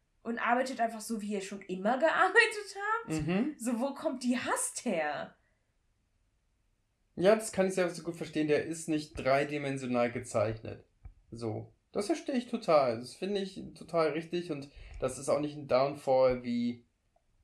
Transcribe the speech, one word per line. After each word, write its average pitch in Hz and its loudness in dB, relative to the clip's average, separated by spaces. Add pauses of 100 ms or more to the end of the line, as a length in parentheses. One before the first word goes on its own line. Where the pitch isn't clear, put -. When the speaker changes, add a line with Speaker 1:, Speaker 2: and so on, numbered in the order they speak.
(240)
Speaker 1:
und 117 -4
arbeitet 247 0
einfach 220 -2
so, 220 -4
wie 208 -4
ihr 196 -2
schon 190 -10
immer 190 0
gearbeitet 392 4 (280)
habt? 156 -2
Speaker 2:
Mhm. 226 0
Speaker 1:
So, 233 -2
wo 277 -2
kommt 269 -4
die 247 2
Hast - -4
her? 160 -2 (1800)
Speaker 2:
Ja, 196 8
das - -4
kann 190 2
ich 190 -2
sehr, 180 2
sehr - -8
gut 170 -6
verstehen. 151 -2
Der 147 4
ist 160 -6
nicht 151 -2
dreidimensional 135 0
gezeichnet. 113 -4 (460)
So. 113 -6 (180)
Das 202 -4
verstehe 302 -2
ich 240 -2
total. 143 4
Das 123 -12
finde 196 -4
ich 196 -8 (140)
total 160 0
richtig 165 -4
und 143 -6 (300)
das 127 -2
ist 139 -4
auch 147 4
nicht 147 -4
ein 143 -12
Downfall 131 4
wie, 120 -2 (580)